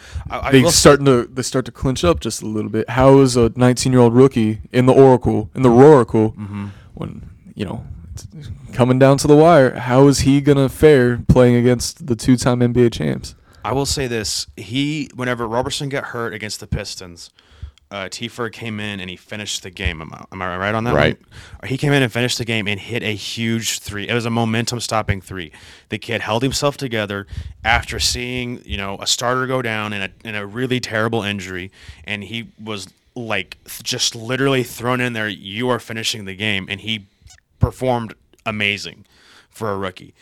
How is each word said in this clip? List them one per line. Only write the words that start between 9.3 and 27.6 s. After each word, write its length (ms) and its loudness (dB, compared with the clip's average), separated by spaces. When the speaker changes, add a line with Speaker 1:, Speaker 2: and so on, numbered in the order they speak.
Speaker 2:
wire, 380 6
how 340 4
is 120 4
he 200 4
gonna 280 2
fare 580 4
playing 300 6
against 500 0
the 80 -2
two-time 480 0
N 100 2
B 120 4
A 60 4
champs? 440 -8
Speaker 1:
I 80 -4
will 140 -2
say 200 -4
this. 400 -6
He, 580 -6
whenever 340 -4
Roberson 400 -4
got 160 -8
hurt 300 -10
against 260 -10
the 60 -18
Pistons, 640 -10
uh, 160 -10
T 200 -12
Ferg 240 -10
came 260 -10
in 220 -8
and 100 -12
he 60 -14
finished 480 -12
the 60 -16
game. 300 -8
Am 120 -16
I, 180 -18
am 100 -12
I 160 -6
right 200 -2
on 80 -4
that 100 -2
Speaker 3:
Right. 240 0
Speaker 1:
one? 100 -12
He 80 -4
came 160 -2
in 120 2
and 80 -2
finished 260 -4
the 60 -8
game 240 -4
and 100 -4
hit 240 -8
a 140 -4
huge 640 -6
three. 260 -12
It 80 -4
was 100 -2
a 60 -4
momentum-stopping 920 -4
three. 280 -14
The 100 -8
kid 220 -6
held 240 -2
himself 320 -2
together 500 -6